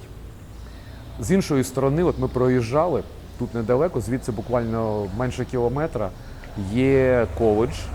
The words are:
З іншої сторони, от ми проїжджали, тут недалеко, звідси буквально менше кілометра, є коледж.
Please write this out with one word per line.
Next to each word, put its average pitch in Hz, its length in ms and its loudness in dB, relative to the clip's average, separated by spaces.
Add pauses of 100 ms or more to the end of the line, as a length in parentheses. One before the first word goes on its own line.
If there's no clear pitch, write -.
(1200)
З 113 120 0
іншої 156 320 4
сторони, 139 400 2
от 127 160 2
ми 131 80 0
проїжджали, 127 760 2 (360)
тут 123 140 -6
недалеко, 123 480 2
звідси 120 300 -4
буквально 113 760 0 (100)
менше 123 280 -2
кілометра, 120 640 -2 (640)
є 127 540 4 (100)
коледж. 113 380 4 (200)